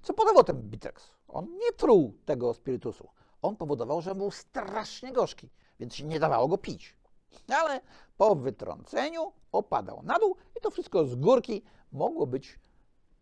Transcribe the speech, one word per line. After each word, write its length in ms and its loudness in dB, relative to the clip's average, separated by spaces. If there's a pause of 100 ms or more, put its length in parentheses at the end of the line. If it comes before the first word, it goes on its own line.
Co 120 -4
powodował 300 8
ten 180 -2
Bitrex? 480 -14 (180)
On 180 -8 (120)
nie 140 -2
truł 420 4 (100)
tego 300 -2
spirytusu. 540 -8 (340)
On 140 -2
powodował, 440 -4
że 140 -6
był 160 -4
strasznie 840 -10
gorzki, 380 -2 (300)
więc 140 -12
się 100 -10
nie 160 -4
dawało 280 4
go 100 0
pić. 400 -12 (500)
Ale 320 0 (360)
po 180 6
wytrąceniu 960 -6 (200)
opadał 500 -4
na 160 0
dół 180 2 (220)
i 20 -12
to 100 -2
wszystko 340 0
z 100 -4
górki 480 2 (300)
mogło 340 -2
być 320 -8 (640)